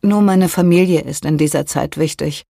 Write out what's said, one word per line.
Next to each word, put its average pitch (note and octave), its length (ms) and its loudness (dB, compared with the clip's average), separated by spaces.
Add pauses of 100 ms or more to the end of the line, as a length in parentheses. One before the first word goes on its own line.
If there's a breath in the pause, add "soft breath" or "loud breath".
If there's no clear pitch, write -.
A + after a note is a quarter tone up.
„Nur G#3 140 2
meine F#3 300 4
Familie F3 500 2
ist - 240 -10
in D3+ 140 0
dieser D3 260 0
Zeit C#3+ 320 -6
wichtig.“ D3+ 580 -6